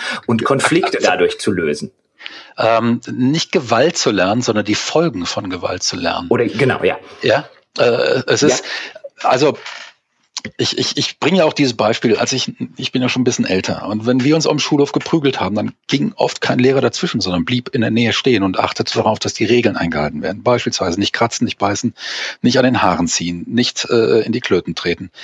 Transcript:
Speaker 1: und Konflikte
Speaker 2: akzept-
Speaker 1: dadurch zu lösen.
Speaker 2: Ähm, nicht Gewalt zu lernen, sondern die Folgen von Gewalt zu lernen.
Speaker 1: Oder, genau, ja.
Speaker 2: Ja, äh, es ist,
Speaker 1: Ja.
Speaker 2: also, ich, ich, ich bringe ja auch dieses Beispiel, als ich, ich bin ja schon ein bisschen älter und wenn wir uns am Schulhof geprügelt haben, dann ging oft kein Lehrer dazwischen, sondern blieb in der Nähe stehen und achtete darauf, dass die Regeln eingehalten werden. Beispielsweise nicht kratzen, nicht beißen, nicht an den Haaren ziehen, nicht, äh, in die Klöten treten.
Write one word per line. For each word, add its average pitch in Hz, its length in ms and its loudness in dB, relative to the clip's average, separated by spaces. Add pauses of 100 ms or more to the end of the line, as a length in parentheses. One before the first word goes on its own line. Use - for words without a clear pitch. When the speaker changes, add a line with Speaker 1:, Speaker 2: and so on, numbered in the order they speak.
(260)
Speaker 1:
und 113 180 0
Konflikte - 540 2
Speaker 2:
akzept- - 80 2
Speaker 1:
dadurch 90 320 2
zu - 120 -2
lösen. 85 400 -2 (640)
Speaker 2:
Ähm, 117 440 2 (100)
nicht 127 400 0
Gewalt 135 460 2
zu - 140 0
lernen, 101 320 2
sondern 107 220 0
die 104 120 0
Folgen 135 500 -2
von 98 240 -6
Gewalt 90 320 -6
zu - 140 -4
lernen. 85 320 -2
Speaker 1:
Oder, 120 180 2
genau, - 380 0
ja. 90 140 0 (240)
Speaker 2:
Ja, - 260 2 (300)
äh, 120 480 2
es - 180 2
ist, - 200 2 (580)
Speaker 1:
Ja. - 80 2
Speaker 2:
also, 135 260 2 (1000)
ich, - 200 -2
ich, - 200 -4
ich - 240 -4
bringe 185 180 2
ja 160 60 6
auch 151 80 4
dieses 131 220 2
Beispiel, 113 420 2
als - 160 0
ich, 98 200 -4 (240)
ich - 140 -6
bin 131 100 -2
ja 123 80 2
schon 127 140 0
ein - 20 -2
bisschen 120 200 2
älter 95 420 -2
und 107 200 -4
wenn 127 180 2
wir 151 100 4
uns 160 120 2
am 151 120 2
Schulhof 143 320 0
geprügelt 143 480 0
haben, 95 160 -2
dann 107 180 -2 (140)
ging - 300 0
oft - 240 0
kein - 180 0
Lehrer 131 220 4
dazwischen, 123 400 0
sondern 90 240 0
blieb 123 280 -4
in 123 80 0
der 113 100 0
Nähe 113 220 2
stehen 113 300 0
und 95 160 0
achtete - 360 -2
darauf, - 240 0
dass - 160 -4
die - 100 -2
Regeln 117 320 2
eingehalten 147 460 -2
werden. 92 200 -6
Beispielsweise 101 560 0
nicht 101 140 -2
kratzen, - 320 -2
nicht 101 140 -4
beißen, 101 360 -2 (460)
nicht 123 180 4
an 127 60 6
den 127 180 2
Haaren 87 240 2
ziehen, 85 400 -4
nicht, - 420 -2
äh, 113 340 4
in 113 100 -4
die 110 80 -2
Klöten 87 340 -2
treten. - 360 -6 (140)